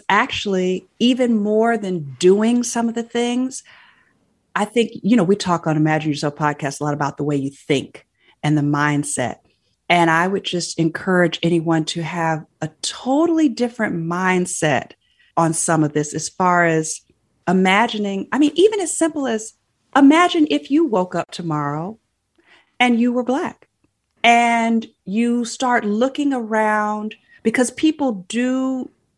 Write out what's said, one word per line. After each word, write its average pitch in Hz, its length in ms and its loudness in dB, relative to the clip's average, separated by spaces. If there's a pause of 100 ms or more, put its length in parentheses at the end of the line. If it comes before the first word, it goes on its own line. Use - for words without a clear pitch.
actually, 185 800 0 (120)
even 240 380 2
more 214 400 2
than 175 420 -6
doing 220 440 4
some 233 240 -2
of 226 80 -4
the 233 80 -4
things, 240 600 -4 (920)
I 202 100 0
think, 220 260 0 (120)
you 233 140 4
know, 185 60 4
we 190 120 4
talk 170 320 -2
on 156 80 2
Imagine 156 340 2
Yourself 147 260 -4
podcast 147 440 -4
a 147 60 -4
lot 147 80 -2
about 143 240 -4
the 143 80 -6
way 147 100 -2
you 135 140 -4
think - 580 -4 (340)
and 151 160 2
the 143 40 2
mindset. 147 800 -2 (520)
And 170 200 4
I 170 160 2
would 190 160 -4
just - 340 -6
encourage 165 640 0
anyone 165 440 0
to 170 180 -6
have 160 420 -4 (160)
a 156 80 -6 (140)
totally 311 640 0
different 220 460 -4
mindset 175 960 -2 (440)
on 165 160 2
some 160 320 0
of 147 100 -2
this, 147 200 -4
as 156 160 -8
far 175 360 2
as 160 360 -2 (460)
imagining, 196 840 0
I 233 60 -2
mean, 294 160 4
even 403 280 2
as 311 140 -6
simple 311 300 -2
as 220 280 -4 (420)
imagine 320 560 6
if 294 180 -2
you 311 160 2
woke 185 300 -2
up 170 160 -6
tomorrow 156 640 -6 (800)
and 240 200 0
you 240 120 0
were 247 120 -4
Black 262 440 -6 (560)
and 233 640 2 (200)
you 240 380 0
start 240 400 -2
looking 269 500 0
around, 214 800 -2 (260)
because 240 300 0
people 269 560 -2
do 254 640 -4 (260)